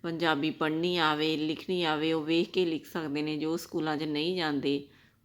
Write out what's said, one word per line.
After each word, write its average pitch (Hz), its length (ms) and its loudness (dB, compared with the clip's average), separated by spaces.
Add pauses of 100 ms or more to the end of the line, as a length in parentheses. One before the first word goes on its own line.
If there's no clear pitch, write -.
ਪੰਜਾਬੀ 156 480 0
ਪੜ੍ਹਨੀ 165 460 0
ਆਵੇ, 156 400 2
ਲਿਖਣੀ 156 460 -2
ਆਵੇ, 156 300 2
ਉਹ 160 120 0
ਵੇਖ 165 260 2
ਕੇ 185 140 2
ਲਿਖ 160 220 -2
ਸਕਦੇ 151 360 -4
ਨੇ। 151 140 -2
ਜੋ 156 200 -2
ਸਕੂਲਾਂ 156 400 -2
'ਚ 151 60 -4
ਨਹੀਂ 156 340 0
ਜਾਂਦੇ, 143 520 0 (360)